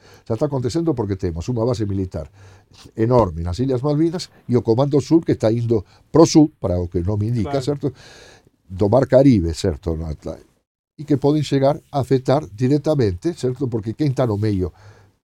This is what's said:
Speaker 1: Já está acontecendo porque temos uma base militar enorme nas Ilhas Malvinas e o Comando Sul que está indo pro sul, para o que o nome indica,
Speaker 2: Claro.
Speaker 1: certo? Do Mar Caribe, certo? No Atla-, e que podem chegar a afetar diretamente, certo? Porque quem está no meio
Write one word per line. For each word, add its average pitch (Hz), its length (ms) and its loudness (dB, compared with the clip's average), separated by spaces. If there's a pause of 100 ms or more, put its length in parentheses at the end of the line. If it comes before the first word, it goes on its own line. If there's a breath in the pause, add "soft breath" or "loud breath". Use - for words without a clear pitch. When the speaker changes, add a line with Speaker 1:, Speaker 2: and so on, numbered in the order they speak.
(260 soft breath)
Speaker 1:
Já 120 80 -4
está 147 120 -2
acontecendo 139 480 -2
porque 101 200 -4
temos 87 340 -6
uma 117 180 -2
base 110 200 -2
militar 95 420 -6 (680 soft breath)
enorme 110 460 2
nas 87 160 -6
Ilhas 127 240 -2
Malvinas 156 480 -2 (180)
e 120 80 2
o 117 60 2
Comando 135 380 2
Sul 165 200 2
que 160 120 -2
está 110 200 0
indo 117 320 0 (260 soft breath)
pro 165 160 8
sul, 151 320 6
para 90 220 -2
o 87 80 -4
que 90 100 -4
o 85 60 -4
nome 104 240 -2
indica, 120 220 -2
Speaker 2:
Claro. 139 140 -4
Speaker 1:
certo? 143 280 -4 (760 loud breath)
Do 95 200 -2
Mar 123 180 4
Caribe, 123 480 4
certo? 82 400 -4
No 82 120 -8
Atla-, 80 320 -12 (600)
e 151 60 -12
que 143 140 0
podem 151 240 0
chegar 139 360 0 (140)
a 143 80 -2
afetar 131 500 0
diretamente, 135 840 0
certo? 127 340 -4
Porque 113 240 -6
quem 151 160 -2
está 131 180 0
no 104 120 -2
meio 101 340 -2 (520 soft breath)